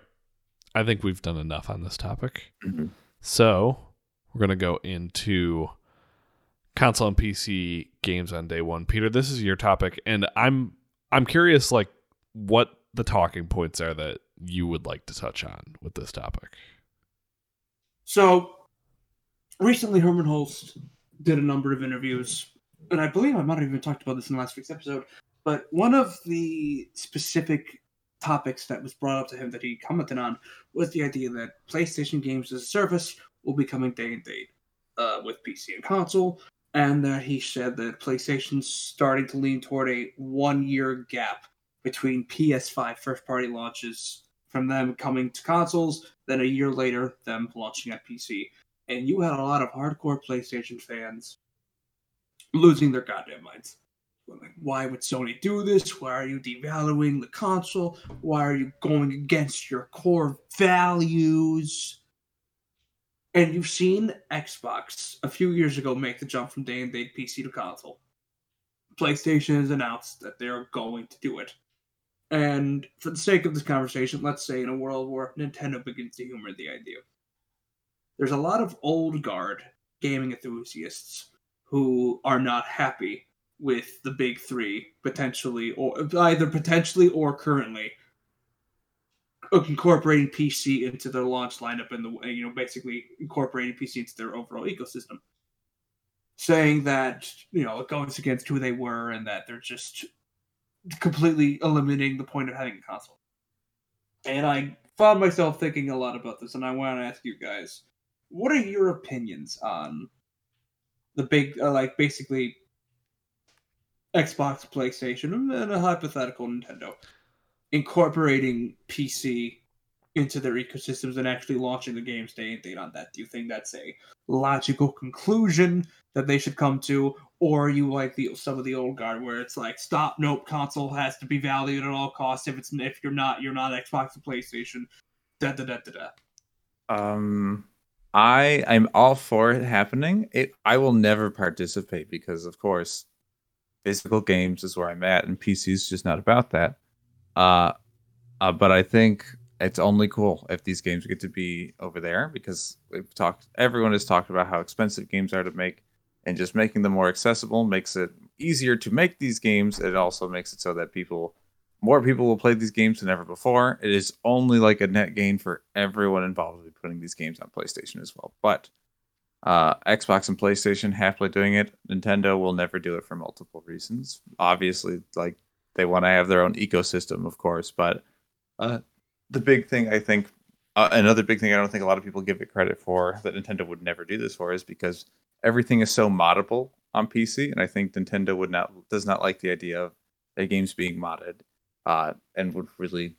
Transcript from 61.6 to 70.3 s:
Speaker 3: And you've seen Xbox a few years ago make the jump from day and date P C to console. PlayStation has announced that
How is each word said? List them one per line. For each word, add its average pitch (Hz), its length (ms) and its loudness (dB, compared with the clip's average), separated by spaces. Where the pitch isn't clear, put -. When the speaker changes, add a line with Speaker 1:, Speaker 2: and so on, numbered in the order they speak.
Speaker 3:
And 165 180 6
you've 175 160 -2
seen 196 460 2
Xbox - 920 -10
a 147 40 -4
few 180 220 2
years 160 260 2
ago 135 180 -4
make 123 260 -6
the - 40 -10
jump 127 280 -6
from 139 100 -10
day 123 200 -6
and 123 100 -8
date 120 220 -10
P 127 120 -10
C - 160 -10
to 127 80 -10
console. 90 480 -12
PlayStation 147 640 2
has 139 100 0
announced 120 500 -4
that - 180 -16